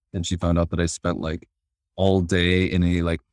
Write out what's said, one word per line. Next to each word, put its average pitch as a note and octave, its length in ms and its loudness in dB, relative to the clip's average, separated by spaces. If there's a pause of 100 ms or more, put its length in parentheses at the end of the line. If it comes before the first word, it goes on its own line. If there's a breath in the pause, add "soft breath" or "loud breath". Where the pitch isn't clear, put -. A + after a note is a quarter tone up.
(140)
and F2+ 100 -4
she F#2 120 -4
found E2+ 220 0
out E2+ 120 0
that E2 100 -4
I E2+ 60 0
spent, - 340 -6
like, D#2+ 260 -8 (500)
all F#2+ 260 4
day F2+ 420 2
in F2+ 180 0
a, F2 200 0
like, E2 180 -2 (120)